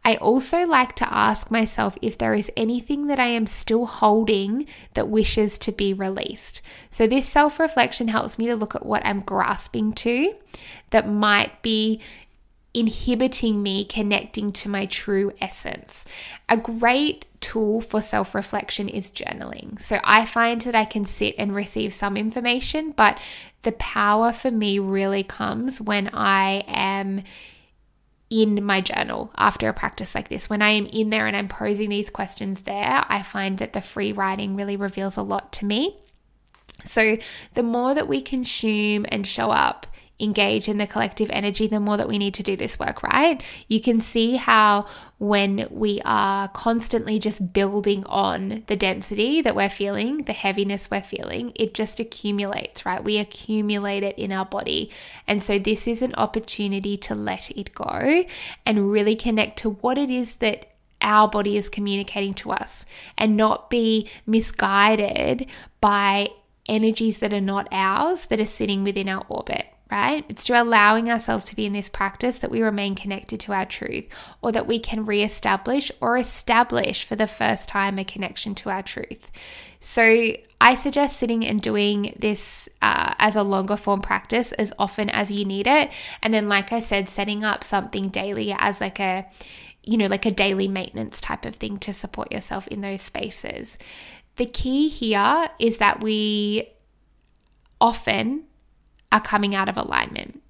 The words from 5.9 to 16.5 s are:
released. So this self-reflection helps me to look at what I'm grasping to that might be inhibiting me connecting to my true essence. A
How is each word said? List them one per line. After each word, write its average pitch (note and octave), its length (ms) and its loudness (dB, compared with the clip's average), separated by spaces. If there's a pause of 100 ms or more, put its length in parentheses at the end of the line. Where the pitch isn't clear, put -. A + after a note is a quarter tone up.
released. G3 720 -6 (260)
So - 180 4
this C4 220 4
self-reflection D4 800 2
helps - 300 -2
me A3+ 80 0
to A#3 100 0
look G#3+ 180 -4
at - 120 -6
what G#3+ 180 -2
I'm G3+ 160 0
grasping G3+ 760 -2
to C4+ 400 0 (560)
that A3 160 4
might G#3 540 2
be A3 400 0 (720)
inhibiting A#3 880 0
me G3 220 -2
connecting G#3 680 -2
to - 180 -6
my G3+ 160 -2
true G3 520 -2
essence. - 680 -8 (420)
A A#3 80 6